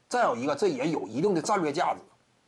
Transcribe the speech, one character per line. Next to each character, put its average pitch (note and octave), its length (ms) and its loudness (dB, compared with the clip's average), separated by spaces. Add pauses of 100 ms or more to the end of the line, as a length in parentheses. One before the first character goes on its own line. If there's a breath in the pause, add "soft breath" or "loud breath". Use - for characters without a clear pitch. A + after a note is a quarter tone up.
再 A#3+ 160 2
有 D3+ 120 2
一 A#2 100 -6
个 - 100 0
这 G#3+ 120 2
也 C#3+ 220 0
有 - 180 -2
一 A2+ 140 -4
定 G3+ 120 2
的 E3 80 2
战 G3 200 0
略 D3+ 120 -2
价 E3+ 200 0
值， - 60 -6 (480)